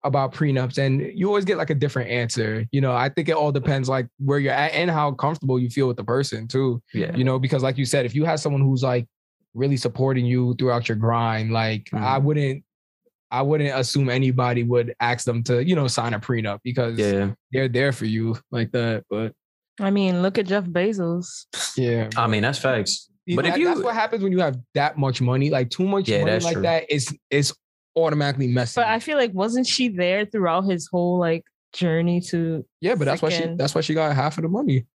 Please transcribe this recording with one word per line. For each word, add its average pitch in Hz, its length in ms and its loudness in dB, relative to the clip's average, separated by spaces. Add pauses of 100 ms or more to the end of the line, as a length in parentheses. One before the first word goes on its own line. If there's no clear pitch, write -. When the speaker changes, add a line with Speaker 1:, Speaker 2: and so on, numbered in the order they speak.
Speaker 1:
about 135 300 0
prenups, 131 440 0
and 135 240 2 (120)
you 185 140 -2
always 208 180 2
get, 185 120 2
like, 160 120 -2
a 160 60 2
different 131 340 0
answer. 113 600 -2
You 139 100 2
know, 131 120 2
I 123 160 2
think 151 200 -2
it 160 60 4
all 151 160 2
depends, 135 380 0
like, 131 180 0 (100)
where 139 220 0
you're 139 140 0
at 147 200 2
and 175 160 2
how 151 220 2
comfortable 135 480 0
you 123 100 0
feel 135 180 0
with 120 100 -2
the 104 80 -10
person 117 420 -2
too. 127 340 0 (120)
Speaker 2:
Yeah. 170 220 -2
Speaker 1:
You 131 100 2
know, 131 120 2
because 131 260 0
like 131 140 0
you 135 80 0
said, 131 200 0
if 113 100 -6
you 151 100 2
have 160 140 0
someone 143 220 0
who's, 135 220 2
like, 123 240 0 (460)
really 135 240 0
supporting 127 480 0
you 123 320 2
throughout 120 300 0
your 117 100 -2
grind, 113 540 0
like, 110 420 -2
I 101 40 -4
Speaker 2:
Mm-hmm. 131 280 2
Speaker 1:
wouldn't, 143 380 0 (680)
I 123 100 0
wouldn't 143 360 2
assume 131 320 0
anybody 123 540 2
would 120 380 2
ask 120 240 0
them 117 180 -2
to, 131 200 0
you 180 120 2
know, 139 120 0
sign 117 260 -2
a 104 60 -4
prenup 110 440 -4
because 120 340 -2
Speaker 2:
Yeah. 101 340 2 (200)
Speaker 1:
they're 131 160 0
there 127 240 0
for 113 140 -4
you 113 320 -2 (140)
like 120 200 -2
that. 113 380 -2
But 110 240 -4 (480)
Speaker 3:
I 196 100 2
mean, 190 300 2
look 190 160 0
at 208 100 0
Jeff 190 180 0
Bezos. 175 800 -2 (320)
Speaker 1:
Yeah. 117 400 0
Speaker 2:
I 117 100 2
mean, 107 140 2
that's 127 180 0
facts. 120 500 -2 (180)
Speaker 1:
See, 180 80 -2
Speaker 2:
But 175 100 0
if - 80 0
Speaker 1:
that, 285 60 0
Speaker 2:
you 349 80 2
Speaker 1:
that's 330 140 0
what 233 140 -2
happens 220 280 -2
when 196 80 0
you 185 80 2
have 143 180 0 (160)
that 143 240 0
much 135 240 0
money, 131 300 2
like, 127 180 0
too 185 180 -2
much 196 220 0
Speaker 2:
Yeah, 214 100 2
Speaker 1:
money 160 120 2
Speaker 2:
that's 175 140 0
Speaker 1:
like 170 100 0
Speaker 2:
true. 196 80 -2
Speaker 1:
that, 165 260 2
it's, 147 240 -2 (160)
it's 143 240 0 (420)
automatically 143 520 0
messy. 123 340 0
Speaker 3:
But 226 60 2
I 220 120 0
feel 302 180 -2
like, 240 160 2
wasn't 226 340 0
she 254 220 0
there 185 360 0
throughout 185 380 0
his 180 280 -2
whole, 175 280 2
like, 165 240 0 (280)
journey 175 500 0
to 165 440 -2 (160)
Speaker 1:
Yeah, 214 140 0
but 151 100 0
that's 147 160 0
why 160 80 2
she, 165 140 0
Speaker 3:
freaking 165 140 -4
Speaker 1:
that's 147 180 -2
why 160 60 0
she 156 120 -2
got 156 220 0
half 143 240 0
of - 20 -4
the 165 80 -2
money. 180 360 0 (120)